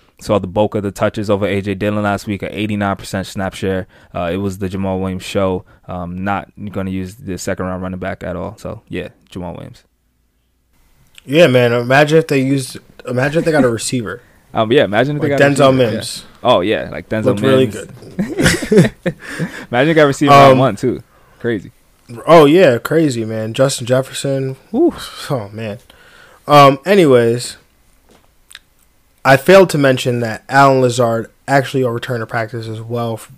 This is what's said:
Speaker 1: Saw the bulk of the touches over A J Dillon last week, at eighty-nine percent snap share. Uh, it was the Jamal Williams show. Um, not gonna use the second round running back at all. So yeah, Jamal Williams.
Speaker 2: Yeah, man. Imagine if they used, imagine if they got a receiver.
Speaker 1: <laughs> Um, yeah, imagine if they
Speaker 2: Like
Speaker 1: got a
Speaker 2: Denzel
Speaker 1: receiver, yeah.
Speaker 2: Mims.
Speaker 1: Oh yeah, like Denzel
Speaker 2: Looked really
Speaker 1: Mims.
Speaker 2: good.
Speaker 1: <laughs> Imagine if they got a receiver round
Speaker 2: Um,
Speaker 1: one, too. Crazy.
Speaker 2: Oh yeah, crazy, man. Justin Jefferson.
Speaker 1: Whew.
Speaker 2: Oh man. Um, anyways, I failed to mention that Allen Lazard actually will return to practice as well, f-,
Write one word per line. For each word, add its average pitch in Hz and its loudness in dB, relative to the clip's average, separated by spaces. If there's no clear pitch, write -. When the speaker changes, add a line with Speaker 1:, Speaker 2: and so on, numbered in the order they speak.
Speaker 1:
Saw 104 -2
the 95 -6
bulk 104 -2
of 107 -4
the 98 -4
touches 104 -4
over 101 0
A 98 -2
J 98 -6
Dillon 104 -2
last 101 -4
week, 101 -6
at 92 -10
eighty-nine 101 -4
percent 95 -8
snap 95 -8
share. 95 -6
Uh, 87 -6
it 95 -4
was 98 -6
the 98 -6
Jamal 95 -4
Williams 92 -6
show. 95 -4
Um, 90 -10
not 98 -6
gonna 95 -8
use 92 -8
the 98 -10
second 92 -6
round 92 -8
running 92 -10
back 92 -10
at 87 -8
all. 90 -12
So - -14
yeah, 90 -10
Jamal 87 -12
Williams. - -20
Speaker 2:
Yeah, 131 4
man. 123 4
Imagine 139 2
if 160 2
they 139 0
used, 135 -4
imagine 135 -2
if - -4
they 160 0
got 147 4
a 127 2
receiver. 110 -6
Speaker 1:
<laughs> - -20
Um, 110 0
yeah, 135 4
imagine 120 0
if 147 -4
they 151 -2
Speaker 2:
Like 139 -2
Speaker 1:
got 139 6
a 143 2
Speaker 2:
Denzel 135 4
Speaker 1:
receiver, 131 2
yeah. 113 0
Speaker 2:
Mims. - -10
Speaker 1:
Oh 110 2
yeah, 92 -2
like - -14
Denzel 110 -2
Speaker 2:
Looked 101 0
really 131 4
Speaker 1:
Mims. 101 -12
Speaker 2:
good. 180 4
Speaker 1:
<laughs> - -8
Imagine - -
if - -
they 139 2
got 156 6
a - 6
receiver 139 0
round 139 8
Speaker 2:
Um, 131 4
Speaker 1:
one, 131 2
too. 107 -4
Crazy. 120 -6
Speaker 2:
Oh 156 8
yeah, 147 6
crazy, 139 -2
man. 110 -6
Justin 135 -2
Jefferson. 135 -2
Speaker 1:
Whew. 294 2
Speaker 2:
Oh 107 -6
man. 110 -10
Um, 143 6
anyways, 123 2
I 135 6
failed 185 6
to 156 -2
mention 131 0
that 110 -8
Allen 135 4
Lazard 117 0
actually 131 0
will 120 -2
return 117 -6
to 110 -8
practice 113 -8
as 110 -10
well, 117 -6
f-, - -16